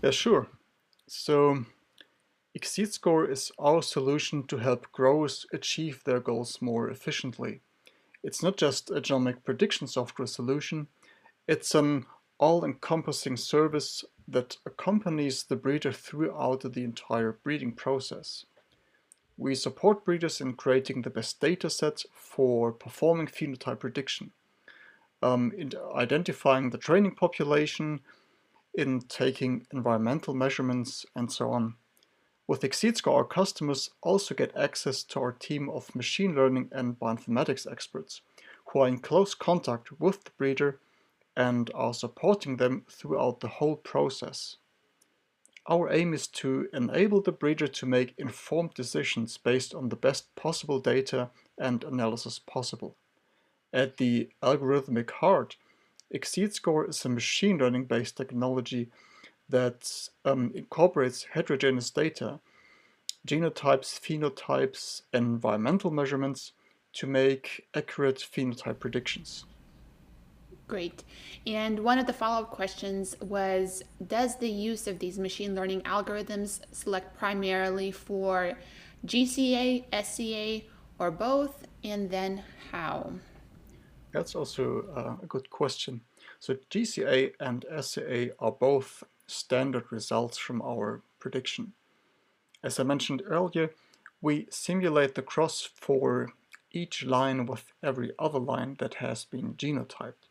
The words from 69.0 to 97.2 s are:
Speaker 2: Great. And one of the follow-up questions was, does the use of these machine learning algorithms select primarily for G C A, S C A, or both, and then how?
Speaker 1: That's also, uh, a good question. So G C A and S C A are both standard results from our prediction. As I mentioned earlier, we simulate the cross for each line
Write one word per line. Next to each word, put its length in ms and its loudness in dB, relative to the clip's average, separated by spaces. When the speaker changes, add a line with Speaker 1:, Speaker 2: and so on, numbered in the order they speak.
Speaker 2:
Great. 360 -8
And 360 -2
one 180 4
of 80 0
the 60 -2
follow-up 380 -2
questions 680 -6
was, 640 -2
does 300 0
the 120 -2
use 380 -4
of 120 -6
these 200 -4
machine 340 -4
learning 280 -2
algorithms 800 -4
select 460 -6
primarily 720 0
for 640 0
G 220 2
C 320 2
A, 340 0
S 240 -4
C 180 -4
A, 360 -6
or 140 0
both, 560 0
and 260 -4
then 340 -2
how? 400 -6
Speaker 1:
That's 200 -2
also, 520 -2
uh, 260 -6
a 60 -14
good 220 -8
question. 500 -4
So 160 -4
G 160 0
C 180 -4
A 380 4
and 280 -4
S 220 -6
C 160 -6
A 320 -2
are 140 0
both 500 2
standard 640 -2
results 460 -2
from 240 -6
our 400 -4
prediction. 540 -8
As 160 -4
I 40 4
mentioned 420 0
earlier, 460 0
we 280 0
simulate 640 2
the 60 -4
cross 540 -2
for 560 0
each 320 -8
line 420 2